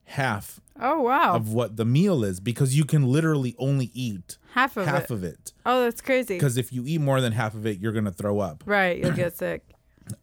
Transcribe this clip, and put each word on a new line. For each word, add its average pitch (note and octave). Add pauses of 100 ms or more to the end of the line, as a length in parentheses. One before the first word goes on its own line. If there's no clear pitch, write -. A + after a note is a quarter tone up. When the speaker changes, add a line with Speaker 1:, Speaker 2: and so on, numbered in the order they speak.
Speaker 1:
half A#2+ (200)
Speaker 2:
Oh, C#4+
wow. C4+
Speaker 1:
of A2
what A2
the A2+
meal C#3+
is, F#2
because B2+
you D#3
can D3
literally C#3+
only C3+
eat A2+ (160)
Speaker 2:
Half C4
of F#3+
Speaker 1:
half C#3
Speaker 2:
it. -
Speaker 1:
of G#2+
it. - (120)
Speaker 2:
Oh, B3+
that's A#3
crazy. B3+
Speaker 1:
'Cause C#3
if B2
you B2
eat D#3+
more C3+
than B2
half A2
of G#2+
it, G#2
you're G#2+
gonna G#2+
throw G#2
up. E2+
Speaker 2:
Right, G3
you'll -
get F3
Speaker 1:
<clears throat> -
Speaker 2:
sick. E3+ (600)